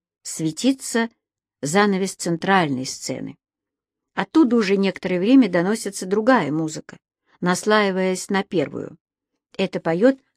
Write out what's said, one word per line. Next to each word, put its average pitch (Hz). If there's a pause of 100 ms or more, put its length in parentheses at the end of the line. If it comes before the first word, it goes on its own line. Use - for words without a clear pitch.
(220)
светиться 226 (540)
занавес 190
центральной 170
сцены. 117 (760)
Оттуда 240
уже 202
некоторое 185
время 240
доносится 190
другая 208
музыка, 151 (420)
наслаиваясь 185
на 196
первую. - (580)
Это 190
поёт 196 (180)